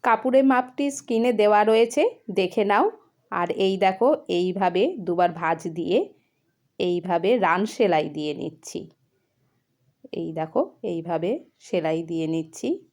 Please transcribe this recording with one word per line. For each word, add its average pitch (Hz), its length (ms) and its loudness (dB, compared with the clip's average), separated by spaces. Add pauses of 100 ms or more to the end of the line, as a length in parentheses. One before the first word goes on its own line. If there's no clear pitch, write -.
কাপড়ের 254 480 4
মাপটি 254 380 0
স্ক্রিনে 240 420 -2
দেওয়া 208 320 6
রয়েছে, 226 380 4 (360)
দেখে 185 260 0
নাও। 202 200 4 (480)
আর 175 160 -2 (180)
এই 190 80 0 (100)
দেখো, 190 240 2 (300)
এইভাবে 185 440 0 (240)
দুবার 175 260 2
ভাঁজ 165 280 -4 (160)
দিয়ে 175 220 0 (800)
এইভাবে 175 580 0
রান 180 280 2
সেলাই 180 400 0 (100)
দিয়ে 151 180 -6
নিচ্ছি। - 460 -10 (1400)
এই 165 120 -8
দেখো, 160 300 -6 (220)
এইভাবে 170 460 -4 (360)
সেলাই 160 340 -2 (100)
দিয়ে 160 160 -4
নিচ্ছি। 160 420 -6 (240)